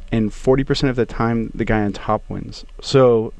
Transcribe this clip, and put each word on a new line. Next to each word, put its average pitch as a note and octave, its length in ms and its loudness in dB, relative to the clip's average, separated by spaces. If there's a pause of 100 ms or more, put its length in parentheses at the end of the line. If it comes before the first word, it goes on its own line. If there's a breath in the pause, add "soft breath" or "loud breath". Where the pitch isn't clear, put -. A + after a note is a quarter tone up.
(100)
and A2 220 0
forty C3 320 2
percent C3+ 240 0
of B2 80 -2
the A#2+ 80 2
time, A#2 500 -2
the A#2 120 -4
guy A2 180 2
on G2+ 80 0
top - 380 -4
wins. G2+ 340 -10 (160)
So A#2 600 4